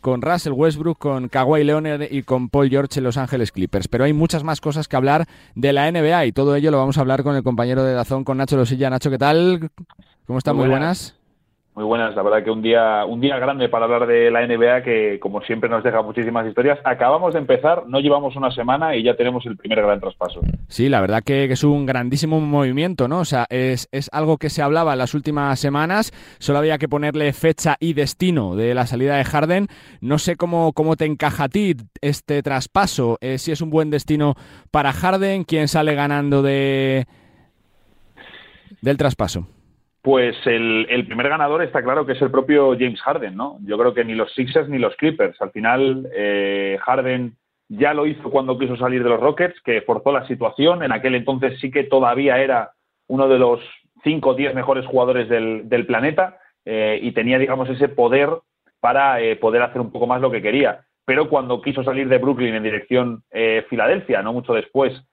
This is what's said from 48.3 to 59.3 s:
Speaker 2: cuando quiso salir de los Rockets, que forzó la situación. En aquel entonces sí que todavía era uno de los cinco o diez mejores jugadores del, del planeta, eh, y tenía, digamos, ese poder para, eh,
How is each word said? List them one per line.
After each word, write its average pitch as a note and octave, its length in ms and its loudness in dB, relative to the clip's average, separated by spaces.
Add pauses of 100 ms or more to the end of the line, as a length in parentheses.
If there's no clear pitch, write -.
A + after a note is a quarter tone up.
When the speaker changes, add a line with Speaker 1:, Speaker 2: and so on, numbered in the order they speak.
Speaker 2:
cuando C3 260 0
quiso B2 200 -4
salir B2 260 -2
de A#2+ 60 2
los A#2 100 2
Rockets, D3+ 460 0
que A2+ 180 0
forzó A#2 300 0
la C3 160 0
situación. C#3 560 0
En B2+ 80 -2
aquel B2+ 240 0
entonces C3 420 -2
sí C3 140 -8
que C#3+ 100 0
todavía C3 560 2
era C3 320 0 (380)
uno C3+ 180 2
de C3 100 6
los A#2+ 220 4 (460)
cinco D3+ 240 0
o B2+ 60 4
diez C3+ 200 -2
mejores C3 320 -2
jugadores B2 420 0
del, A2+ 400 -2
del A#2 180 0
planeta, D3+ 520 -2 (260)
eh, G#2+ 380 -2
y A#2+ 80 -4
tenía, B2 300 0
digamos, C3 280 -2
ese C3 200 0
poder C3+ 420 2 (480)
para, C3 420 2
eh, A2+ 140 0